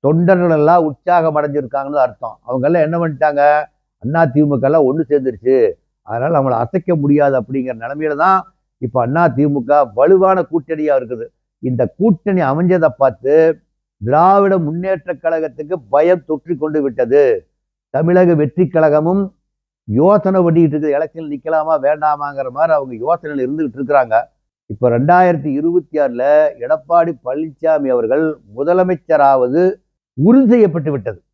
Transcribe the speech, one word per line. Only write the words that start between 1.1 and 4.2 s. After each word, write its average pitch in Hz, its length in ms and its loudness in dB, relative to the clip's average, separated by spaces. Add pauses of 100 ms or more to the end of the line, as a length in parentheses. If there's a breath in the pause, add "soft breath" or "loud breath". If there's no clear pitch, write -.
அடைஞ்சிருக்காங்கன்னு 143 640 -4
அர்த்தம். 123 400 -4
அவங்க 127 260 -6
எல்லாம் 165 160 2
என்ன 160 140 -2
பண்ணிட்டாங்க, 151 460 -2 (600)
அண்ணா 151 220 0